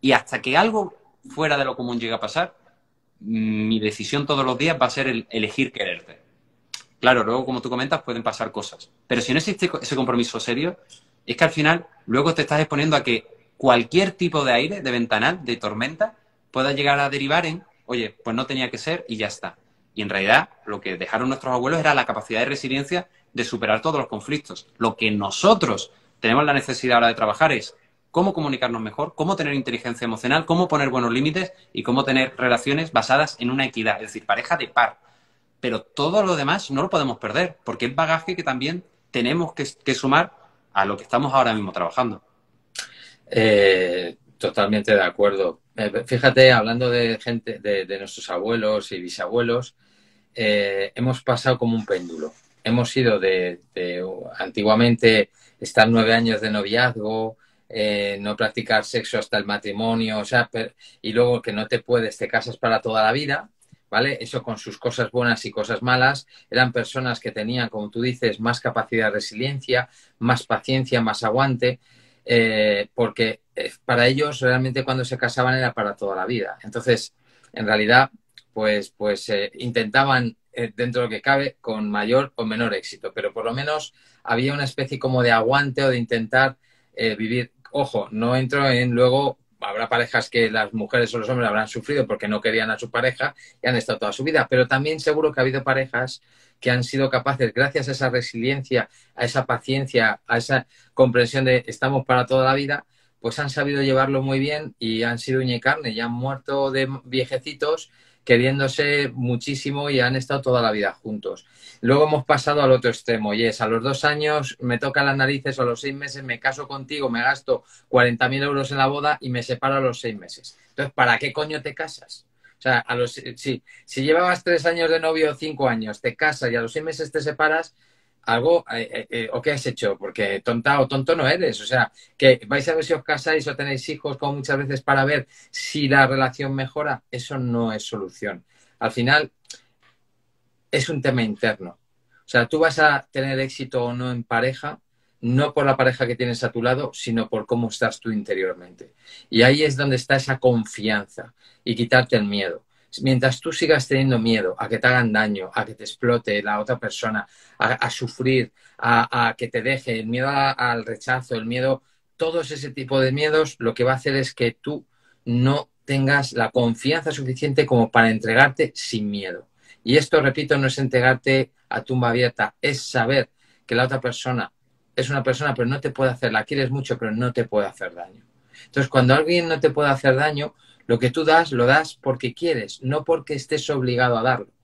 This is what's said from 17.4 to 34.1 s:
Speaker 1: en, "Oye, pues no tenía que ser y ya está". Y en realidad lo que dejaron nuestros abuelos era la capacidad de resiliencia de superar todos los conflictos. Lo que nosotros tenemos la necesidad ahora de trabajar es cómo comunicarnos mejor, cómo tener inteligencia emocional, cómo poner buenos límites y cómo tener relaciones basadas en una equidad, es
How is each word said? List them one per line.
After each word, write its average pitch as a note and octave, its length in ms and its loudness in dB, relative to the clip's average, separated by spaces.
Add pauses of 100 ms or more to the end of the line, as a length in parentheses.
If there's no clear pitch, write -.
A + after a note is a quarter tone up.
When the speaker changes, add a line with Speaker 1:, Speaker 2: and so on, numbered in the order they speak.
Speaker 1:
en, E3 160 -8 (240)
"Oye, A#2 360 -6
pues A2+ 120 -4
no B2+ 100 -2
tenía C3 240 -4
que A#2+ 80 -10
ser E3+ 300 -6
y A#2 100 -8
ya G#2+ 100 -4
está". F#2+ 300 -12 (380)
Y G#2+ 80 -6
en G#2 60 -6
realidad G2+ 400 2 (180)
lo G#2 120 -8
que F#2+ 160 -8
dejaron A2+ 340 -4
nuestros C3 240 -4
abuelos B2+ 260 0
era D3+ 160 2
la B2 100 2
capacidad A2+ 360 -4
de B2 40 0
resiliencia C#3 640 -4 (260)
de A#2+ 120 -4
superar G#2+ 360 0
todos D3+ 180 0
los B2+ 80 -4
conflictos. - 600 -10 (100)
Lo A#2 180 0
que A2 140 0
nosotros G#2+ 840 2 (280)
tenemos B2+ 260 4
la D3 80 2
necesidad B2+ 420 0
ahora A#2 120 6
de A#2 80 2
trabajar A2+ 360 2
es - 240 -4 (360)
cómo F#3+ 200 2
comunicarnos B2+ 500 -4
mejor, B2 340 -6
cómo E3+ 200 0
tener D3 200 -2
inteligencia A#2+ 500 -6
emocional, B2 400 -2
cómo F3 220 2
poner C#3+ 220 0
buenos A#2+ 220 0
límites D#3 400 -2 (220)
y - 80 -6
cómo B2+ 220 0
tener C3 340 0
relaciones C#3 540 0
basadas C3+ 480 2
en A#2+ 100 -2
una C3+ 160 0
equidad, A2 300 -2
es G#2+ 180 -12